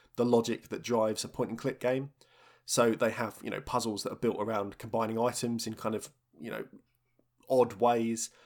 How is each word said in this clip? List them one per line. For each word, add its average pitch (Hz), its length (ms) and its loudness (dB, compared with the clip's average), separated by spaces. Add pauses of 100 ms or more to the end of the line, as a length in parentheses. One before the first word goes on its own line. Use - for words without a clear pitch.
(140)
the 120 100 2
logic 117 440 4
that 104 120 -6
drives 110 440 0
a 117 40 -10
point 117 220 -4
and 113 80 -6
click 131 220 -4
game. 131 300 0 (540)
So 120 280 4
they 113 180 2
have, 110 320 -6
you 117 80 -6
know, 101 100 -4
puzzles 113 440 -2
that 104 80 -4
are 101 40 -10
built 113 220 0
around 104 400 -4
combining 113 400 -2
items 117 480 -2
in 113 80 -6
kind 107 220 -4
of, - 140 -8 (300)
you 117 120 -10
know, 110 120 -6 (840)
odd 123 300 4
ways. 113 500 2 (160)